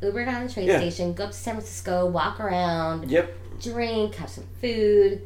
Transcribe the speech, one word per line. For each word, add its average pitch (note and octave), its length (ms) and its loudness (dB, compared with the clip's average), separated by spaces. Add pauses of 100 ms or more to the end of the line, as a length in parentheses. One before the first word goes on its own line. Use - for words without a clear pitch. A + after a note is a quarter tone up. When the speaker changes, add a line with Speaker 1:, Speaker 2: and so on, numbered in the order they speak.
Speaker 1:
Uber G#3 220 -2
down B3 180 -2
to B3 40 -6
the B3 60 -8
train F#3 140 -2
Speaker 2:
Yeah. F#3 100 6
Speaker 1:
station, F3 380 -2
go G3 80 -4
up G#3 80 -6
to - 60 -12
San A3+ 180 -6
Francisco, F#3 500 -2
walk F3 340 0
around, E3 720 0
Speaker 2:
Yep. E3+ 280 2 (220)
Speaker 1:
drink, A3+ 560 -2
have E3 140 -8
some - 140 -14 (180)
food, G#3 640 6